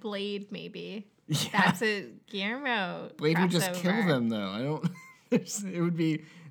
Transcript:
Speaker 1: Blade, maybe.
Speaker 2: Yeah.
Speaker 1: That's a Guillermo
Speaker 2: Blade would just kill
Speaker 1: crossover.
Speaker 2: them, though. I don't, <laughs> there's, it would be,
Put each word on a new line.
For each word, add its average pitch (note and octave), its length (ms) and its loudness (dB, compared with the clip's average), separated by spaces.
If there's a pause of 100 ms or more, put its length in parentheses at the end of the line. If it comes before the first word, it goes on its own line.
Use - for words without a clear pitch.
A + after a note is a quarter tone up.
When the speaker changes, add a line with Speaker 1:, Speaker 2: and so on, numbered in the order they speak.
Speaker 1:
Blade, G3+ 500 -4
maybe. F3 560 -10 (200)
Speaker 2:
Yeah. C#3+ 260 0
Speaker 1:
That's G3 300 4
a G3+ 260 0 (220)
Guillermo G3+ 880 -2
Speaker 2:
Blade D#3+ 200 4
would F3+ 120 4
just D#3 240 2
kill F3+ 180 2
Speaker 1:
crossover. G#3+ 160 2
Speaker 2:
them, B2 220 4
though. G#2 180 -2
I G#2 140 -4
don't, D3+ 280 -2 (180)
<laughs> - 220 -20
there's, - 320 0
it F3+ 200 -6
would E3+ 160 0
be, D#3 240 0 (280)